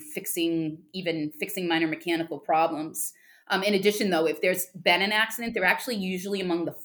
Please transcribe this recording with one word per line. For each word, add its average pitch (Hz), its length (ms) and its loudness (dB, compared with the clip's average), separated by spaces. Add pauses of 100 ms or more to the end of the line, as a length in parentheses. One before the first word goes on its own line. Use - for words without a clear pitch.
(140)
fixing, 165 640 -2 (140)
even 170 480 -4
fixing 180 300 -4
minor 165 180 2
mechanical 165 500 -2
problems. 160 760 0 (340)
Um, 190 160 0
in 208 120 2
addition, 208 340 2
though, 165 180 4
if 156 140 -2
there's 185 240 2 (100)
been 175 260 4
an 208 120 2
accident, 226 400 0
they're 190 100 -2
actually 220 320 2
usually 190 460 -2
among 175 240 -2
the 139 200 -4